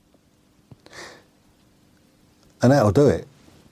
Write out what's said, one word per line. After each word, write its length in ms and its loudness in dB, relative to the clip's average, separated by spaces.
And 100 2
that'll 200 2
do 160 2
it. 200 -4